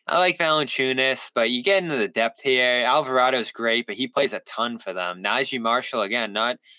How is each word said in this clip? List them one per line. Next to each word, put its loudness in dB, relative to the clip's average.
I 0
like 2
Valanciunas, 0
but 2
you -2
get 4
into -2
the 0
depth -2
here. 2
Alvarado's 2
great, 0
but -8
he -4
plays 0
a -6
ton -6
for -10
them. -6
Najee -2
Marshall, 0
again, -2
not 0